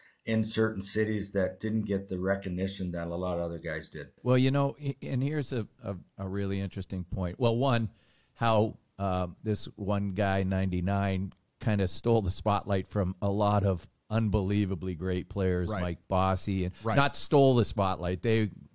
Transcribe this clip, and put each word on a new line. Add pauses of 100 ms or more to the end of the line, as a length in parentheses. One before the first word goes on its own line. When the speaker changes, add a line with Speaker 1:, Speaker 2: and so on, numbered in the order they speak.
(260)
Speaker 1:
in
certain
cities
that
didn't
get
the
recognition
that
a
lot
of
other
guys
did. (140)
Speaker 2:
Well,
you
know,
i-,
and
here's
a, (160)
a, (220)
a
really
interesting
point.
Well,
one, (460)
how, (220)
uh, (140)
this (100)
one
guy,
ninety-nine, (280)
kinda
stole
the
spotlight
from
a
lot
of (220)
unbelievably
great
players,
Speaker 3:
Right.
Speaker 2:
Mike
Bossy,
and
Speaker 3:
Right.
Speaker 2:
not
stole
the
spotlight.
They, (240)